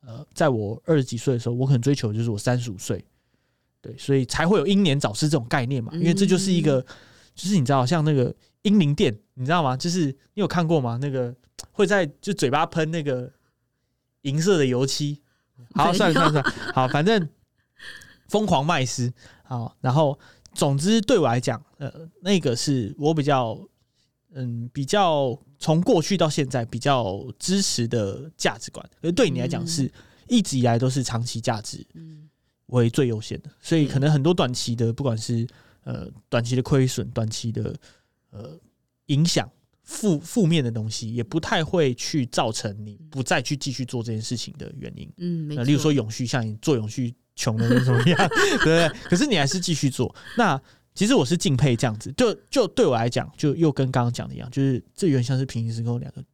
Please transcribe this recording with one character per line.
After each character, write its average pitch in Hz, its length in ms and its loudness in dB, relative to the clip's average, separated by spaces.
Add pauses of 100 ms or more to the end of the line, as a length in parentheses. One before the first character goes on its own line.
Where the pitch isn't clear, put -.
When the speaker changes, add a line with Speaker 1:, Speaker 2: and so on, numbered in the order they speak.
Speaker 1:
呃， 120 280 -16
在 165 140 2
我 110 380 -2
二 165 100 2
十 139 80 2
几 120 140 -8
岁 131 160 0
的 120 60 0
时 120 100 -4
候， 120 60 -2
我 127 100 0
可 139 80 4
能 120 80 4
追 139 120 2
求 120 160 -2
的 104 40 -4
就 113 100 -2
是 117 60 -2
我 104 80 -4
三 123 200 -2
十 120 140 -6
五 92 60 -12
岁。 - 260 -6 (800)
对， 120 140 -16
所 - 180 -2
以 131 100 2
才 160 220 0
会 196 120 6
有 147 80 2
英 202 160 4
年 143 160 4
早 117 120 0
逝 151 160 0
这 151 80 2
种 127 140 0
概 139 160 0
念 127 180 -2
嘛， 113 120 -8
Speaker 2:
嗯。 170 60 -2
Speaker 1:
因 175 40 2
为 180 80 6
这 196 100 2
就 185 140 4
是 190 140 0
一 170 100 4
个， 143 180 4 (540)
就 - 140 -10
是 202 100 2
你 135 80 2
知 131 60 0
道， 135 120 4
像 151 220 2
那 156 80 4
个 123 220 2 (260)
英 214 180 4
灵 147 140 4
殿， 139 240 0 (160)
你 127 100 -10
知 131 60 -4
道 170 140 2
吗？ 131 120 0
就 151 140 -4
是 170 180 0 (260)
你 208 80 -4
有 180 60 0
看 170 200 0
过 165 120 4
吗？ 120 220 -2
那 143 80 -4
个 127 240 -4 (380)
会 202 160 2
在， 190 180 2 (160)
就 202 120 -6
嘴 151 160 0
巴 143 160 2
喷 160 260 -2
那 165 100 -4
个 127 300 -6 (920)
银 143 160 -2
色 180 180 4
的 143 80 4
油 127 200 2
漆。 147 360 -4 (520)
好， 147 120 2
Speaker 2:
没 170 60 4
有。 - 40 0
Speaker 1:
算 185 180 4
了， - 0 -
算 156 200 4
了， 147 100 2
算 - 0 -
了。 - 300 -6
好， 131 160 2
反 147 140 2
正 196 240 2 (1000)
疯 208 180 0
狂 147 180 2
麦 147 220 0
斯。 123 260 -4 (300)
好， 117 400 -10
然 131 100 0
后 143 280 2 (340)
总 139 240 0
之 208 240 2
对 226 160 2
我 156 80 4
来 120 140 2
讲， 123 200 -4 (200)
呃， 151 280 -14 (140)
那 190 180 2
个 135 160 0
是 123 440 -2
我 147 120 2
比 156 120 0
较， 127 440 0 (680)
嗯， 120 380 -8
比 139 140 -6
较 147 500 2 (220)
从 160 240 2
过 180 180 4
去 156 160 0
到 170 140 2
现 147 180 -2
在 127 160 -2
比 117 140 -8
较 117 480 0 (140)
支 196 240 0
持 117 240 -2
的 117 500 -2
价 113 220 -4
值 - 100 -14
观， - 180 -16 (140)
而 165 100 -2
对 214 160 4
你 123 120 -2
来 123 80 -2
讲 - 180 -4
是 160 200 -2
Speaker 2:
嗯。 - 60 -6 (360)
Speaker 1:
一 240 120 4
直 139 200 -2
以 - 20 2
来 117 160 4
都 127 100 2
是 131 140 0
长 120 220 -4
期 117 180 -8
价 113 180 -2
值 - 240 -14 (120)
Speaker 2:
嗯。 156 320 -20 (400)
Speaker 1:
为 117 220 2
最 139 160 2
优 113 140 -2
先 - 220 -10
的， - 80 -20 (100)
所 - 180 0
以 151 80 4
可 131 140 -2
能 143 100 2
很 147 140 4
多 170 100 4
短 151 200 0
期 117 240 -4
的， 117 160 0
不 123 100 -6
管 117 140 0
是， 117 280 -2 (380)
呃， 120 260 -10 (200)
短 120 120 0
期 120 140 -2
的 127 80 0
亏 131 240 2
损、 123 240 -4
短 113 180 -4
期 113 220 -6
的， 110 240 -6 (540)
呃， 143 280 -18 (500)
影 151 180 4
响、 127 260 0 (320)
负-， 190 400 -2
负 180 240 0
面 160 160 2
的 120 80 -2
东 110 180 -4
西， 110 240 -8
也 120 80 -4
不 113 160 -4
太 165 280 -2
会 143 300 2
去 139 320 -4
造 135 220 -2
成 110 240 -6 (120)
你 104 120 -16 (120)
不 135 120 -8
再 151 200 0
去 143 160 -4
继 139 160 -6
续 127 100 -6
做 123 180 -6
这 113 120 -6
件 107 80 -6
事 120 160 -6
情 - 200 -10
的 - 200 -14
原 60 180 -12
因。 - 220 -16
Speaker 2:
嗯， 170 300 -6
没 147 80 -8
错。 127 60 -4
Speaker 1:
那 120 60 0
例 147 60 6
如 139 60 4
说 151 120 2
永 120 180 0
续， 120 160 -6
像 117 220 -2
你 107 140 -6
做 143 160 2
永 107 100 -4
续 120 260 -4 (280)
穷 110 160 -2
的 117 100 0
跟 123 160 4
什 127 80 2
么 120 120 4
一 175 80 4
样， 175 180 2
<laughs> - 0 -
对 392 280 2
不 - 80 2
对？ 160 240 4 (200)
可 180 60 4
是 214 100 2
你 262 100 2
还 143 120 2
是 185 120 -2
继 175 140 -2
续 139 160 0
做。 123 240 -4 (240)
那 180 240 2 (320)
其 202 140 0
实 269 80 4
我 165 100 4
是 156 100 0
敬 165 220 2
佩 131 180 4
这 131 120 0
样 110 100 -2
子， - 180 -12
就， 226 180 2 (160)
就 240 180 2
对 240 180 2
我 139 80 4
来 117 160 2
讲， 123 260 -4
就 143 200 0
又 165 160 2
跟 131 200 0
刚 127 120 2
刚 120 100 0
讲 - 140 -8
的 131 80 -12
一 - 20 -12
样， 117 140 -12
就 139 100 -2
是 135 220 0 (100)
这 - 140 -2
有 147 60 4
点 127 100 2
像 131 160 -2
是 135 60 -2
平 117 180 -6
行 113 100 -4
时 113 80 -6
空 120 180 -2
两 139 120 -12
个 135 120 -16 (100)